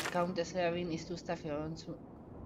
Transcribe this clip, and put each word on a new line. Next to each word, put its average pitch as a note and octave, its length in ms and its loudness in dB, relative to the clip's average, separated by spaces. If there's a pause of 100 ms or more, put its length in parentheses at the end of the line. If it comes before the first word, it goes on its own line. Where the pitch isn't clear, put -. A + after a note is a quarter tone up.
Countess E3+ 440 4
Leavin F3 380 4
is D#3+ 140 -2
too F3 120 -4
stuffy E3 340 -2
on, D#3 260 -2
so - 180 -6 (500)